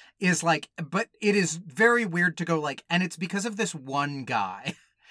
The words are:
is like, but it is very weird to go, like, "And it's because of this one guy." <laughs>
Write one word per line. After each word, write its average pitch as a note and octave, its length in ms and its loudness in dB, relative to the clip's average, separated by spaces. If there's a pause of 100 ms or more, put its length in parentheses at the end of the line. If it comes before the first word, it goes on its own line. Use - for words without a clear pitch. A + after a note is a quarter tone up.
(200)
is F3+ 240 2
like, D#3+ 260 0 (200)
but G#3 180 -2 (140)
it G#3 140 4
is E3 200 2
very A3 500 4
weird F3 320 0
to E3+ 80 -2
go, E3 140 2
like, D3 300 -4
"And F3 140 2
it's F3 140 -4
because F#3+ 280 -4
of A3 120 -6
this G3 180 -2
one C#3 480 -4
guy." G#2+ 560 -4
<laughs> - 60 -20 (240)